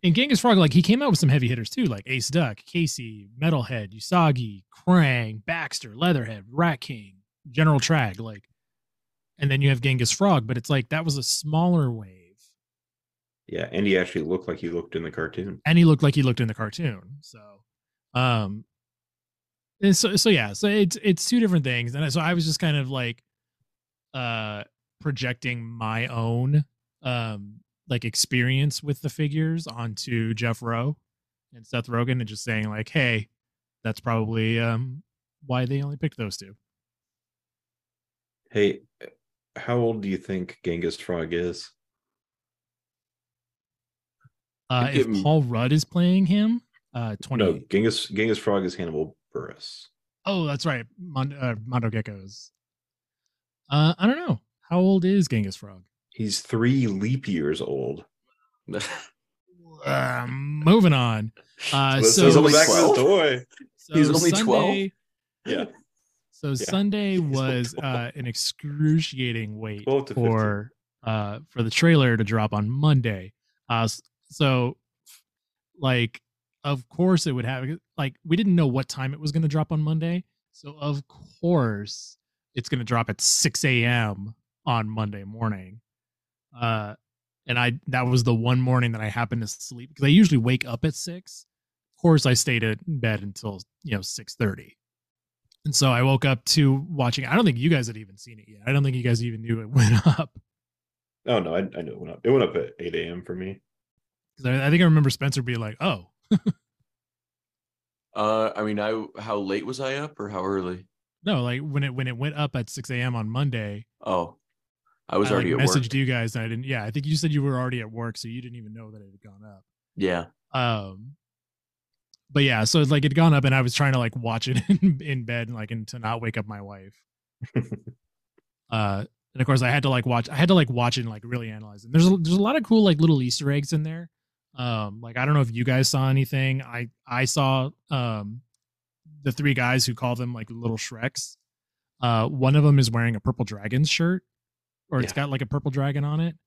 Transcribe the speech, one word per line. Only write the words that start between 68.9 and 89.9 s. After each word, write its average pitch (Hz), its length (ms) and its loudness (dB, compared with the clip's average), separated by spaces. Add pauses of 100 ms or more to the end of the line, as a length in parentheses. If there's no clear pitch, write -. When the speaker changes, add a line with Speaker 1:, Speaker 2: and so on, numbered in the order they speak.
Speaker 1:
wait 104 240 -10
Speaker 2:
Twelve 135 220 0
to 107 100 -10
fifteen. 117 160 2
Speaker 1:
for, 107 400 0 (320)
uh, 107 360 -4 (100)
for 123 120 -6
the 113 80 0
trailer 139 480 4
to 110 60 0
drop 107 300 0
on 104 160 0
Monday. 117 640 0 (360)
Uh, 113 140 0
s-, - 180 -4 (280)
so, 127 480 0 (1000)
like, 127 420 0 (420)
of 143 260 -6
course 175 380 2
it 143 60 -2
would 123 120 -4
have, 131 200 -6 (320)
like, 139 180 -4 (100)
we 165 100 2
didn't 196 200 4
know 160 120 4
what 131 220 -2
time 131 240 -6
it 147 60 -14
was 151 120 -4
gonna 160 160 0
drop 151 240 -2
on 156 80 -2
Monday. 160 440 -2 (300)
So 147 280 -20
of 143 260 -4
course 117 1120 -2 (380)
it's 123 120 -6
gonna 127 160 -4
drop 117 280 0
at - 100 -6
six - 420 0
A 123 220 4
M 110 480 -2 (320)
on 117 240 0
Monday 107 340 -6
morning. 104 580 -8 (800)
Uh, 110 360 -2 (540)
and 120 80 0
I, 120 300 0
that 127 180 -2
was 123 200 2
the 117 100 2
one 123 240 0
morning 127 320 2
that 110 80 -8
I 107 80 -4
happened 117 340 -4
to 107 60 -8
sleep, 123 480 -16